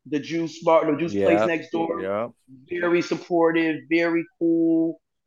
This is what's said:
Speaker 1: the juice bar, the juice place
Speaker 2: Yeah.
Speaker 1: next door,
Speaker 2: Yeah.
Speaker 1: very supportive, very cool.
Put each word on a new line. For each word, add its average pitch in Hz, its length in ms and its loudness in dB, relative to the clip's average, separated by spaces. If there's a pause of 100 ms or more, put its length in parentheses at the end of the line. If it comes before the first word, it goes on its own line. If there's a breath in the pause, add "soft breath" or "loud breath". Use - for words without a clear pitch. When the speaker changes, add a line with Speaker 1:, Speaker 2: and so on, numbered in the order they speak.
Speaker 1:
the 143 120 -4
juice 160 420 -6
bar, 165 260 4
the 147 80 0
juice 151 160 -4
place 101 280 4
Speaker 2:
Yeah. 110 60 2
Speaker 1:
next 160 240 -4
door, 123 300 -4
Speaker 2:
Yeah. 101 280 -4 (400)
Speaker 1:
very 175 340 0
supportive, 165 800 0 (100)
very 170 340 0 (140)
cool. 165 640 0 (260)